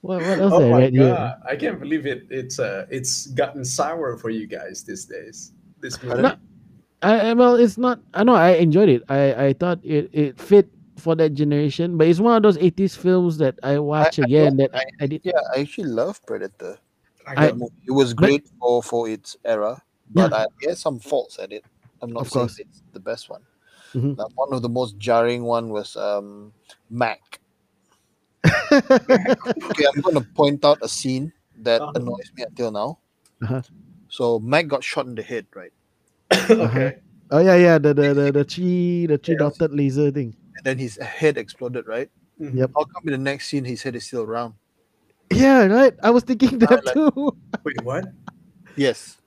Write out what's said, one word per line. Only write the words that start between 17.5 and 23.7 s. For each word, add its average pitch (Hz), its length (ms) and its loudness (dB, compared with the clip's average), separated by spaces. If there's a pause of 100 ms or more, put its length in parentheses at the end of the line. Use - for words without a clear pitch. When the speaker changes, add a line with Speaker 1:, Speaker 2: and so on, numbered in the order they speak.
Speaker 3:
movie, 120 140 -10 (140)
it 127 60 -10
was 131 220 2
Speaker 1:
but 160 120 4
Speaker 3:
great 143 220 0 (120)
for, 120 240 0
for 117 240 -6
its - 360 -12
era, 113 380 -4 (300)
but 180 180 2
Speaker 1:
Yeah. 107 80 -4
Speaker 3:
I, 110 80 -2 (160)
it 143 80 -4
has - 80 -8
some 135 220 -8
faults - 400 -8
at 95 120 -14
it. 104 120 -16 (360)
I'm 117 120 -14
not 117 80 -8
Speaker 1:
Of 113 100 -10
Speaker 3:
saying 123 160 -2
Speaker 1:
course. - 140 -12
Speaker 3:
it's - 200 -20 (120)
the 95 80 -20
best - 280 -12
one. - 140 -20 (500)